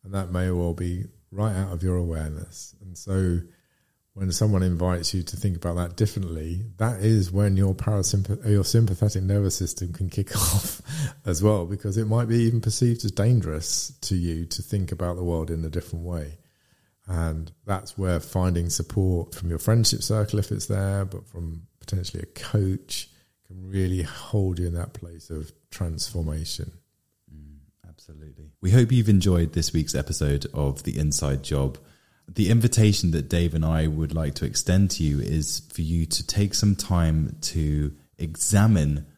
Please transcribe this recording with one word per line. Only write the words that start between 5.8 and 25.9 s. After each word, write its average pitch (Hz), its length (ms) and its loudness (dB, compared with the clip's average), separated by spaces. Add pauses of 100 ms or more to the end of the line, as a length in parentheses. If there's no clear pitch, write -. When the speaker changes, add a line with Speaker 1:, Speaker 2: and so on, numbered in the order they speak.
Speaker 1:
differently, 87 680 -2 (140)
that 110 220 0
is 104 300 4
when 98 260 2
your 95 180 4
parasympath-, 101 760 0
your 101 140 6
sympathetic 104 580 2
nervous 98 320 2
system 87 380 -4
can 90 180 -4
kick - 260 -4
<laughs> 95 180 2
off - 280 -2 (420)
as 87 160 0
well, 101 260 4
because 98 300 -4
it 110 120 0
might 117 200 2
be 117 120 4
even 117 200 2
perceived 117 440 0
as 101 80 -2
dangerous 87 880 0
to - 160 -2
you 85 300 -2
to - 140 -8
think 95 300 -2
about 87 260 -4
the 90 80 -6
world 82 280 -2
in 80 120 -4
a 80 60 -6
different 85 340 -6
way. 80 340 -8 (680)
And 82 420 -2 (160)
that's 98 320 -6
where 90 220 0
finding 87 500 0
support 92 640 -2
from 87 160 -6
your 82 80 -4
friendship 113 440 2
circle, 107 360 0
if 107 140 -2
it's 104 140 -4
there, 98 380 -2
but 95 220 -10
from 82 360 -10 (180)
potentially 87 420 -6
a - 40 -10
coach, - 840 -2 (380)
can 92 200 -16
really 92 340 0
hold 92 580 -2
you 90 80 0
in 85 60 -4
that 85 180 -6
place 85 360 -16
of 78 240 -10 (180)
transformation. 80 1000 -6 (640)